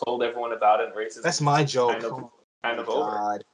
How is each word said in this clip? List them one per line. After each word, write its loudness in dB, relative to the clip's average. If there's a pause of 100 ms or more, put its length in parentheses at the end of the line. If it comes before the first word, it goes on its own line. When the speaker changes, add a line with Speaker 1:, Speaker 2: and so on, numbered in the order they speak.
Speaker 1:
told 0
everyone -2
about 4
it, 0
and -12
racism -8
Speaker 2:
That's 0
my 4
joke. 2
Speaker 1:
kind -4
of, -4
Speaker 2:
Oh -12 (300)
Speaker 1:
kind -2
of -8
Speaker 2:
my -4
Speaker 1:
over. 0
Speaker 2:
God. -4